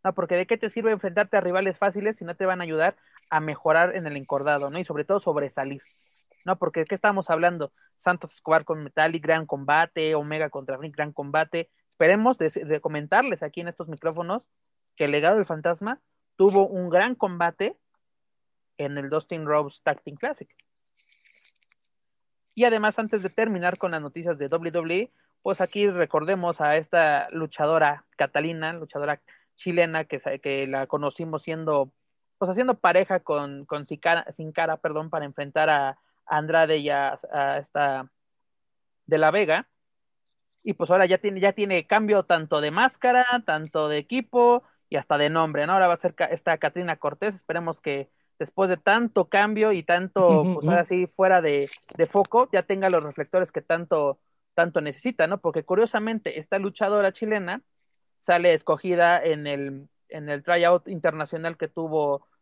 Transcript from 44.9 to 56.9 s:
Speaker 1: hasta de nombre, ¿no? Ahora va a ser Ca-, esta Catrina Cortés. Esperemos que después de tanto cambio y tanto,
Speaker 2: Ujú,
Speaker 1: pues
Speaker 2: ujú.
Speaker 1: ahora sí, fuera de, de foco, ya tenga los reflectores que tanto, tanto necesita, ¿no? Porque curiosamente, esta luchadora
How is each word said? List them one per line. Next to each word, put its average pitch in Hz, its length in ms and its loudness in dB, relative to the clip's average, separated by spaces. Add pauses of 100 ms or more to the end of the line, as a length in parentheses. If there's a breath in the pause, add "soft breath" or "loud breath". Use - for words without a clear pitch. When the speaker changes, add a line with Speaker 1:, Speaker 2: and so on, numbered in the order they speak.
Speaker 1:
hasta 143 240 0
de 147 100 2
nombre, 156 380 0
¿no? 180 60 0
Ahora 190 140 6
va 175 60 4
a 165 40 -4
ser 175 180 -4
Ca-, 170 100 -2
esta 165 320 -2
Catrina 165 400 -4
Cortés. 190 380 -4
Esperemos 165 460 -6
que 139 280 -6 (300)
después 185 300 0
de 180 80 0
tanto 214 480 2
cambio 214 480 2
y 170 100 -4
tanto, 175 580 4
Speaker 2:
Ujú, 180 140 2
Speaker 1:
pues 151 100 -4
Speaker 2:
ujú. 160 60 2
Speaker 1:
ahora 175 140 4
sí, 180 200 0
fuera 185 360 4
de, 143 280 0 (280)
de 165 80 4
foco, 214 460 2
ya 190 120 2
tenga 190 260 0
los 170 140 2
reflectores 156 480 -2
que 156 100 -6
tanto, 160 580 -2 (360)
tanto 170 260 0
necesita, 160 460 -2
¿no? 196 120 -2
Porque 160 240 -4
curiosamente, 214 760 -2
esta 165 180 -4
luchadora 202 540 0